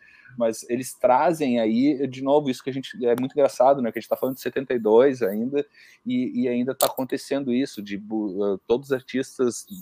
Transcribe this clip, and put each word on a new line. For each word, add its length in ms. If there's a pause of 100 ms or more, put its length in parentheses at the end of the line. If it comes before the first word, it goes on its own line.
(380)
mas 320
eles 240
trazem 680
aí, 480
de 160
novo, 260
isso 140
que 60
a 40
gente, 320
é 140
muito 140
engraçado, 480
né? 100
Que 80
a 20
gente 80
tá 60
falando 200
de 60
setenta 320
e 60
dois 420
ainda, 440 (400)
e, 380
e 40
ainda 260
tá 120
acontecendo 680
isso, 280
de 160
bu-, 580
eh, 100
todos 220
os 60
artistas 720 (160)